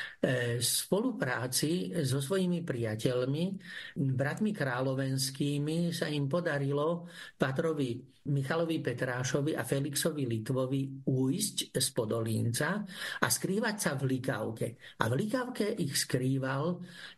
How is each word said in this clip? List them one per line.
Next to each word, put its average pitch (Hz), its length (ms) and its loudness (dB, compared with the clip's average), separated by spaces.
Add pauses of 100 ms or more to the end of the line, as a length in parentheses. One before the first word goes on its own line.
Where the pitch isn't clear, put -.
(200)
e, 120 400 2
v 120 80 0
spolupráci 175 1400 0
so 131 160 0
svojimi 180 400 0
priateľmi, 127 840 0 (520)
bratmi 139 560 0
Královenskými, 135 1400 0
sa 165 240 -2
im 143 160 0
podarilo 151 800 0 (320)
patrovi 139 560 0 (240)
Michalovi 156 640 0
Petrášovi 131 720 0
a 120 80 -2
Felixovi 139 640 0
Litvovi 131 800 0
ujsť 131 640 0
z - 240 2
Podolínca 117 880 0 (320)
a - 100 2
skrývať 214 540 0
sa 147 160 0
v 135 160 0
Likavke. 113 640 -2 (240)
A 113 80 6
v 135 160 4
Likavke 247 400 0
ich 180 320 0
skrýval 135 880 2 (340)